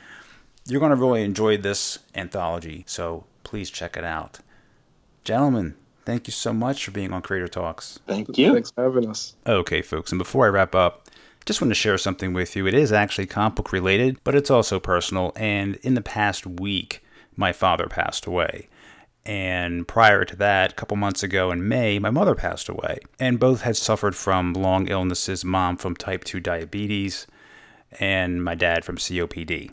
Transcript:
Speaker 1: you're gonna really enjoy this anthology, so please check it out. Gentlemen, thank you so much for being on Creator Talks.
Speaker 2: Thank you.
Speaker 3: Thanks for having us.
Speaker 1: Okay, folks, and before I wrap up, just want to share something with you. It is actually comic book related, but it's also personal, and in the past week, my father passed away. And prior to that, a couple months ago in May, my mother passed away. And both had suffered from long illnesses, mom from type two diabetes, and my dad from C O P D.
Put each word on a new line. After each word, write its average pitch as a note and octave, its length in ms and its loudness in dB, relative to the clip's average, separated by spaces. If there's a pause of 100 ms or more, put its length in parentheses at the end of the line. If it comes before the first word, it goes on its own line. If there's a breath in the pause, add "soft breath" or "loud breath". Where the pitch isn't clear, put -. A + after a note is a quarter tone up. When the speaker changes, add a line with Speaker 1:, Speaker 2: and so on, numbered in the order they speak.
(640 loud breath)
Speaker 1:
you're B2+ 140 -2
gonna C#3+ 160 6
really B2 260 4
enjoy G#2 360 2
this G2+ 420 -4 (160)
anthology, E2+ 720 -6
so E2 380 -8 (180)
please G2+ 260 -10
check - 260 -10
it E2 80 -8
out. D#2+ 360 -8 (840 soft breath)
Gentlemen, A2+ 520 0 (300)
thank A#2 220 -4
you A2+ 40 -12
so A2+ 220 -4
much B2 320 -2
for G2+ 60 -10
being G2 200 -6
on F2+ 100 -6
Creator F#2 280 -4
Talks. - 580 -8
Speaker 2:
Thank G2+ 300 -4
you. E3+ 160 6
Speaker 3:
Thanks A#2 180 0
for B2 140 0
having B2 240 2
us. - 260 -10 (100)
Speaker 1:
Okay, F2 360 2
folks, - 300 -6
and F#2 80 0
before B2 260 2
I G#2 40 6
wrap G2 240 2
up, F2+ 320 2 (400 soft breath)
just - 160 -2
want B2 80 2
to G2+ 60 2
share G2+ 240 2
something F#2 340 -4
with F2+ 220 -2
you. G2 100 -2
It F#2+ 80 2
is C3+ 180 4
actually G#2 360 2
comic G#2+ 280 -2
book - 160 -4
related, G2 520 2
but C3+ 100 0
it's C#3+ 160 2
also G#2+ 300 4
personal, F#2 560 0
and G2+ 420 -2
in C3 160 -2
the A#2+ 80 2
past G#2 460 -2
week, F#2 560 -6 (320 soft breath)
my F#2+ 180 0
father F2 340 2
passed - 380 -4
away. F2+ 420 -2 (580 soft breath)
And F2+ 600 -4
prior G#2 380 8
to - 120 -8
that, G2 340 4
a - 40 -20
couple - 220 -6
months G2+ 240 -2
ago F#2 300 0
in F2 160 -2
May, A2+ 320 2
my G#2 100 0
mother D#3+ 260 2
passed - 340 -4
away. - 300 -6 (200)
And B2 200 2
both B2+ 220 4
had A#2 160 0
suffered G#2 380 0
from F2+ 380 0
long F#2+ 340 2
illnesses, F#2 580 -2
mom F#2 320 0
from F2+ 180 -6
type - 280 -6
two - 160 -8
diabetes, G2 880 -4 (720 soft breath)
and F#2 440 0
my E2+ 120 -2
dad E2+ 300 2
from F2+ 120 -8
C F2+ 240 -4
O E2+ 60 -2
P E2 160 -10
D. D#2+ 300 -8